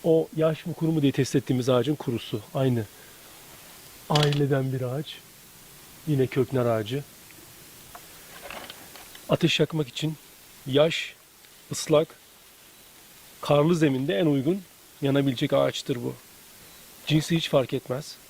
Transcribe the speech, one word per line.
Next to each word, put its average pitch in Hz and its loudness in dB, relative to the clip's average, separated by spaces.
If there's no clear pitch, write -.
O 160 4
yaş 160 0
mı 165 -6
kuru 160 0
mu 160 2
diye 139 4
test - -2
ettiğimiz 127 0
ağacın 127 2
kurusu. 113 -6
Aynı 127 0
aileden 143 2
bir 127 -4
ağaç. 131 -8
Yine 135 2
köknar 123 0
ağacı. 117 -2
Ateş - 0
yakmak 151 -2
için 151 -6
yaş, 139 0
ıslak, 156 2
karlı 151 4
zeminde 147 0
en 185 2
uygun 151 2
yanabilecek 139 0
ağaçtır 139 0
bu. 123 -6
Cinsi 156 2
hiç - -4
fark 135 2
etmez. 131 -6